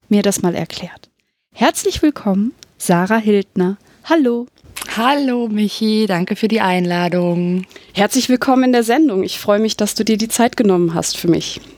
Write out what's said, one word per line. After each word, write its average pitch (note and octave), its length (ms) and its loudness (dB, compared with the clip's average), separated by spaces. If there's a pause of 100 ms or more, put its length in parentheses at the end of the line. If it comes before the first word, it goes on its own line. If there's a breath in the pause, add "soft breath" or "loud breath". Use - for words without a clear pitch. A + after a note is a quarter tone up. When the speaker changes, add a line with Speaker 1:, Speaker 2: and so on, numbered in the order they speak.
Speaker 1:
mir G#3 140 2
das G3 200 0
mal E3+ 120 2
erklärt. - 560 -10 (440)
Herzlich E4+ 480 -2
willkommen, G3+ 520 0 (240)
Sarah F#3 400 2
Hildner. G3+ 580 0 (280 soft breath)
Hallo. B3 420 0 (500)
Speaker 2:
Hallo, B3 520 0
Michi. G#3+ 580 0
Danke F#3 300 -2
für G#3+ 120 0
die G#3+ 120 0
Einladung. F3 1080 0 (260 loud breath)
Speaker 1:
Herzlich G#3 360 0
willkommen B3+ 360 2
in B3+ 80 2
der A#3+ 120 4
Sendung. A#3 400 2
Ich - 140 -6
freue G#3 200 0
mich, A3 180 0
dass G#3 180 -2
du G#3 100 -2
dir A3 120 2
die A3 120 -2
Zeit A#3+ 280 0
genommen F3 380 2
hast E3 220 -4
für F3 120 -4
mich. D#3 320 0 (180)